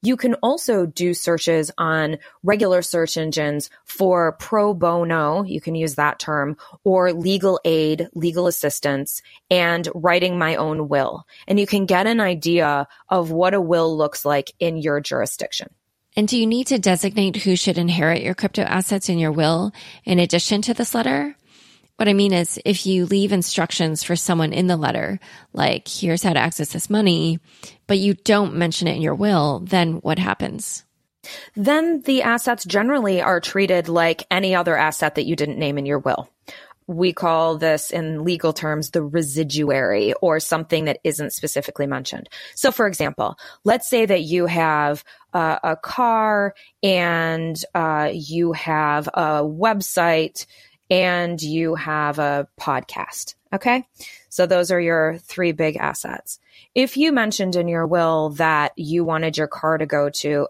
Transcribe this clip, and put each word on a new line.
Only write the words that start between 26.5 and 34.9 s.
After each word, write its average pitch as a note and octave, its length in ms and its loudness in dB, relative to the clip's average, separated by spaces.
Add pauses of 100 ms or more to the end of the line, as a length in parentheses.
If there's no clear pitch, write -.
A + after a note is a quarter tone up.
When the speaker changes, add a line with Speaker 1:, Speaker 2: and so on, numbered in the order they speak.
Speaker 2:
this - 160 -6
money," E3 500 2 (480)
but G3+ 120 2
you G3 160 2
don't G#3 400 2
mention E3+ 340 0
it D#3+ 60 0
in - 60 -4
your D3+ 140 0
will, E3+ 440 2
then F3 380 0
what D#3+ 220 -2
happens? - 640 -4 (720)
Speaker 1:
Then D4+ 460 2
the C4 220 2
assets A#3+ 420 0
generally G#3 560 2
are F3+ 180 2
treated F#3 480 0
like E3 440 2
any F#3 240 0
other F3 200 2
asset D3+ 400 0